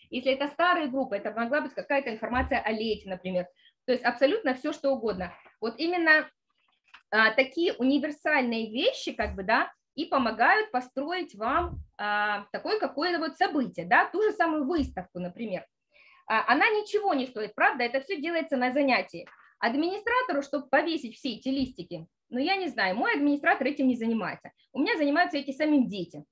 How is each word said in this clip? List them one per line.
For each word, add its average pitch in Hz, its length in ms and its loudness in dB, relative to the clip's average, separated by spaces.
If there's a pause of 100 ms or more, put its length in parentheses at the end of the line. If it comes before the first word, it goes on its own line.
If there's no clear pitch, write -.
(120)
Если 254 200 0
это 269 180 0
старые 339 380 2
группы, 254 280 -2
это 202 160 -4
могла 233 300 -2
быть 254 120 -6
какая-то 277 380 -2
информация 233 480 -2
о - 120 -2
лете, 214 380 -4
например. 185 380 -4 (380)
То 254 80 2
есть 247 100 -2
абсолютно 277 500 2
всё, 294 200 -6
что 269 200 0
угодно. 196 400 -4 (260)
Вот 226 200 -6
именно, 320 500 2 (800)
а, 220 220 4
такие 269 420 0
универсальные 262 960 0
вещи, 320 420 -2
как - 220 -4
бы, 196 80 -6
да, 247 280 2 (240)
и 294 100 -4
помогают 269 680 2
построить 285 640 -4
вам, 269 460 -2 (180)
а, 208 540 -2
такое 392 280 -2
какое-то 339 380 0
вот 320 200 -4
событие, 254 500 0
да, 262 180 6
ту 349 160 -2
же 427 120 4
самую 311 340 0
выставку, 285 520 -4
например. 180 460 -8 (640)
А, 220 260 2
она 370 160 4
ничего 415 460 0
не 262 100 0
стоит, 214 300 -8
правда, 320 280 2
это 240 160 0
всё 302 220 -6
делается 320 360 -2
на 247 140 0
занятии. 247 560 0 (300)
Администратору, 349 880 0
чтобы 285 260 -6
повесить 302 460 0
все 247 180 -6
эти - 160 -8
листики, 185 560 -6 (240)
ну, 233 80 -6
я 330 180 0
не 381 120 -2
знаю, 196 280 -2
мой 392 200 0
администратор 285 520 2
этим 294 200 0
не 247 80 4
занимается. 220 560 -4 (200)
У 247 80 -4
меня 381 180 2
занимаются 311 400 2
эти 277 140 -6
самим 294 360 2
дети. 175 440 -8